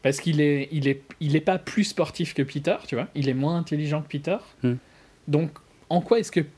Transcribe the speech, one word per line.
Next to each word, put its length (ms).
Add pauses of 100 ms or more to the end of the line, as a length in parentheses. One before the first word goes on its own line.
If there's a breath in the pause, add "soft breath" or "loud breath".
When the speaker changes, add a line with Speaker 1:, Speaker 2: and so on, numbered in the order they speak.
Speaker 1:
Parce 160
qu'il 220
est, 300
il 160
est, 140 (180)
il 160
est 60
pas 160
plus 280
sportif 480
que 100
Peter, 320 (120)
tu 80
vois. 200
Il 140
est 40
moins 240
intelligent 440
que 60
Peter. 300 (260)
Speaker 2:
Hmm. 120 (520 soft breath)
Speaker 1:
Donc, 240 (380)
en 120
quoi 180
est-ce 120
que 100 (160)